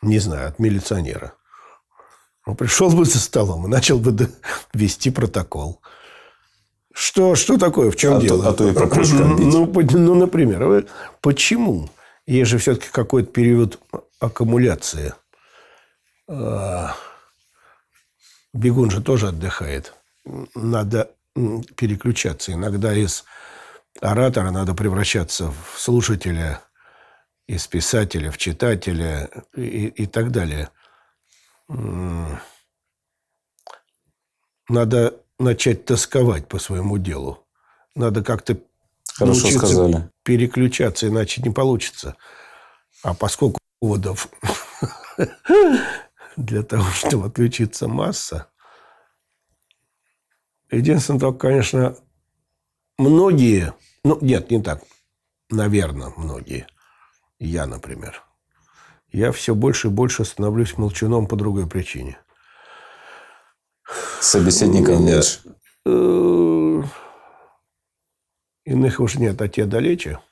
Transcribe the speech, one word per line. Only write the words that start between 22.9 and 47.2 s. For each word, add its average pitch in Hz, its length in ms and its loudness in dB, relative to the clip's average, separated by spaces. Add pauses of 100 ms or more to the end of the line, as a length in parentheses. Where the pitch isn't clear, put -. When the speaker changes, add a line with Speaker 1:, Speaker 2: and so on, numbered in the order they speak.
Speaker 1:
из 101 300 -2 (760)
оратора 107 500 0
надо 92 240 -2
превращаться 95 760 -4
в 73 300 -14
слушателя, 87 800 -2 (880)
из 95 180 -8
писателя 87 640 -2
в 76 80 -10
читателя 82 920 -4 (260)
и, 131 60 -8
и, 107 240 -6 (160)
и 104 40 -4
так 113 240 -4
далее. 78 380 -4 (1000)
М, 90 680 -8 (2250)
надо 120 500 2 (200)
начать 120 460 0
тосковать 120 640 0
по 95 100 -8
своему 98 400 -4
делу. 76 480 -8 (480)
Надо 113 280 -2
как-то 110 360 -4 (560)
Speaker 2:
Хорошо 127 260 2
Speaker 1:
научиться 127 260 2
Speaker 2:
сказали. 87 440 2 (120)
Speaker 1:
переключаться, 123 840 0
иначе 107 340 -2
не 120 80 -2
получится. 120 640 -4 (880)
А 92 120 -4
поскольку 104 440 -2 (220)
поводов 98 480 -4 (880)
<laughs> - 1200 0
для 107 260 -4
того, 107 280 -2
чтобы 101 360 -2